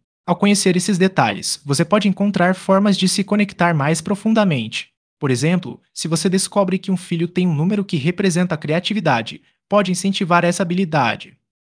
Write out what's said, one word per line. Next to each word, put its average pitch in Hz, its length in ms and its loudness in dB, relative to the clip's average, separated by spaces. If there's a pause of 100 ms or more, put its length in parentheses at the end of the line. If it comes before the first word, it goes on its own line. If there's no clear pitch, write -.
(240)
Ao 175 120 0
conhecer 202 400 2
esses 185 200 0
detalhes, 139 680 0
você 143 200 0
pode 208 220 0
encontrar 190 480 0
formas 190 420 2
de 190 120 0
se 196 160 -2
conectar 202 500 0
mais 151 260 0
profundamente. 190 920 -2 (280)
Por 135 140 0
exemplo, 151 480 -2 (120)
se - 140 -8
você 165 220 0
descobre 190 500 0
que 190 140 -4
um 185 40 2
filho 175 300 -4
tem 180 200 -2
um 170 80 2
número 190 300 0
que 190 120 -2
representa 175 580 0
a 151 40 -4
criatividade, 156 840 -2 (260)
pode 196 220 2
incentivar 180 540 0
essa 175 180 0
habilidade. 170 760 -2 (240)